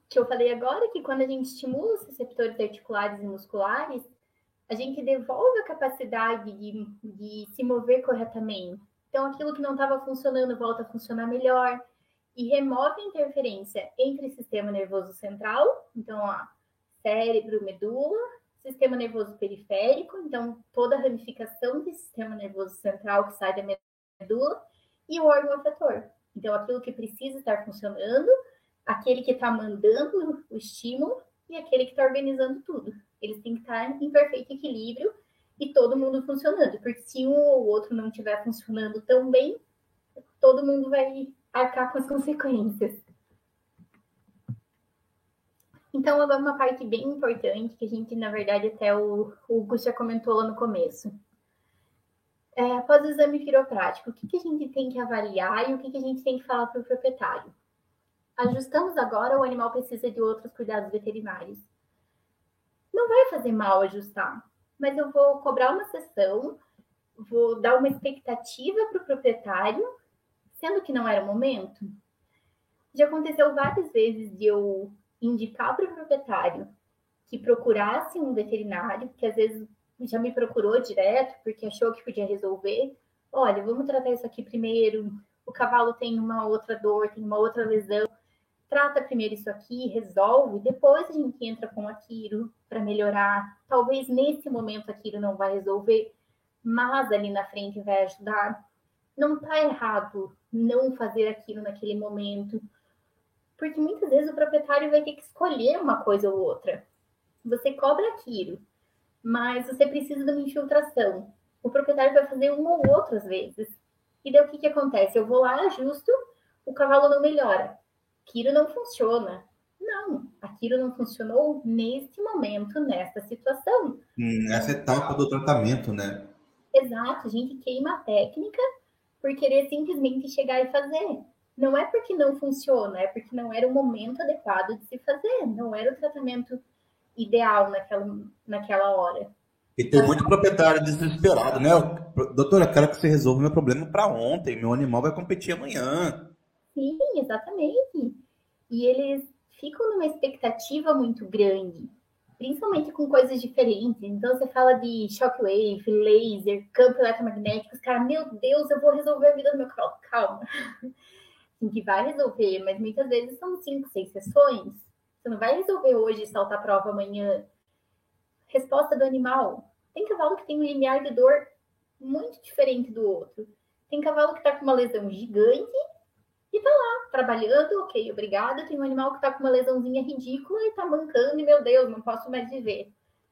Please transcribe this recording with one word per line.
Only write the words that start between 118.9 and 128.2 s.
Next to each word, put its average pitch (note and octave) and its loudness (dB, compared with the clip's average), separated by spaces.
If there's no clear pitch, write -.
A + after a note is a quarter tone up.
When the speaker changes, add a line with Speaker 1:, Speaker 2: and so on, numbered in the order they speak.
Speaker 1:
Não, G4+ -6
a G3 -16
quiro A#3 -4
não B3+ -4
funcionou B3+ -2
neste A#3 -4
momento, A#3 -4
nesta G#3 -4
situação. C#4+ -2
Speaker 2:
Hum, A2+ 0
nessa A2+ 0
etapa C3+ 0
do C#3 2
tratamento, B2 0
né? G2+ -6
Speaker 1:
Exato, B3 0
a A3 -10
gente B3 -6
queima C4 -8
a - -10
técnica D#4 -4